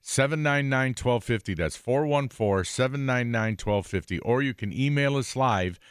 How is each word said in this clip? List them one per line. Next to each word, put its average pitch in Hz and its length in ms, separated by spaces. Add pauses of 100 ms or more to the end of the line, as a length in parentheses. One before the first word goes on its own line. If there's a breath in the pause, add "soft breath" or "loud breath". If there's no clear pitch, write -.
seven 147 400
nine 143 280
nine 131 240
twelve 120 320
fifty. 107 280
That's 80 220
four 139 320
one 143 220
four, 98 340
seven 131 420
nine 123 240
nine, 110 280
twelve 101 280
fifty. 90 340
Or 123 220
you 135 120
can 104 200
email 139 440
us - 180
live 101 420 (140)